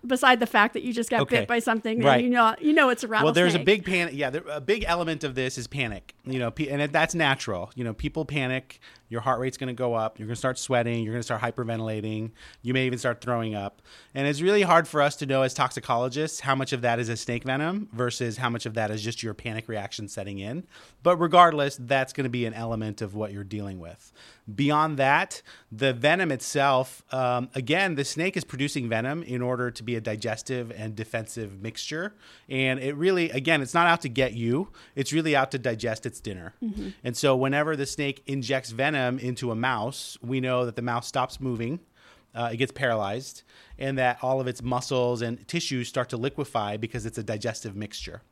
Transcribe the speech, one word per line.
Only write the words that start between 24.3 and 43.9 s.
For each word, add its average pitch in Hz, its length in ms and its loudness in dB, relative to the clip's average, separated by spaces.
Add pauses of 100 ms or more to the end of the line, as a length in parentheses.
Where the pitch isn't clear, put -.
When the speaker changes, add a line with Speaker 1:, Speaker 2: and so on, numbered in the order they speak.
Speaker 2:
Beyond 151 440 2
that, 143 440 4 (300)
the 131 220 0
venom 156 380 2
itself, 135 720 0 (100)
um, 123 400 0
again, 156 420 0
the 139 100 -2
snake 185 320 -4
is 165 80 -4
producing 139 440 -4
venom 127 340 -2
in 123 180 -6
order 123 300 -2
to 117 120 -14
be 117 120 -4
a 110 60 -4
digestive 113 680 -6
and 107 240 -8
defensive 107 640 -8
mixture. 156 520 -8 (360)
And 131 300 0
it 139 160 -4
really, 170 340 2
again, 143 320 2
it's 127 120 -6
not 170 140 6
out 170 140 4
to 143 80 -6
get 120 240 0
you. 120 360 0 (260)
It's 135 180 -2
really 156 220 2
out 131 160 2
to 135 80 -4
digest 113 460 -2
its - 160 -8
dinner. 92 320 -10 (100)
Speaker 1:
Mm-hmm. 208 260 -6 (140)
Speaker 2:
And 123 120 -4
so 135 200 4
whenever 143 400 2
the 139 100 -2
snake 139 400 -4
injects 131 460 -2
venom 131 480 0
into 123 320 -4
a 110 40 -2
mouse, 120 680 -2
we 131 180 -2
know 127 260 0
that 117 120 -6
the 120 40 -6
mouse 120 260 -4
stops - 340 -4
moving, 123 380 -4 (540)
uh, 117 200 -4
it 117 40 -6
gets 131 140 0
paralyzed, 113 720 -2 (360)
and 135 180 -4